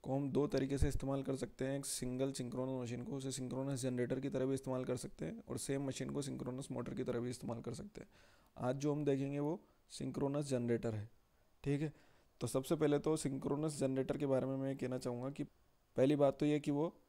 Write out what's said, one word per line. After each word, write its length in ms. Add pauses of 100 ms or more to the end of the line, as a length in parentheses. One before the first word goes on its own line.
को 100
हम 160
दो 160
तरीके 320
से 100
इस्तेमाल 340
कर 140
सकते 280
हैं। 140
एक 80
सिंगल 460
सिंक्रोनस 500
मशीन 220
को, 120
उसे 160
सिंक्रोनस 500
जनरेटर 380
की 80
तरह 180
भी 80
इस्तेमाल 300
कर 120
सकते 280
हैं, 240
और 100
सेम 280
मशीन 240
को 120
सिंक्रोनस 480
मोटर 240
की 100
तरह 160
भी 100
इस्तेमाल 300
कर 140
सकते 260
हैं। 80 (480)
आज 200
जो 160
हम 120
देखेंगे 340
वो 200 (340)
सिंक्रोनस 520
जनरेटर 500
है। 140 (560)
ठीक 180
है, 100 (480)
तो 60
सबसे 300
पहले 220
तो 180
सिंक्रोनस 600
जनरेटर 400
के 80
बारे 200
में 100
मैं 220
कहना 200
चाहूँगा 320
कि 140
पहली 720
बात 240
तो 60
ये 140
कि 100
वो 220 (160)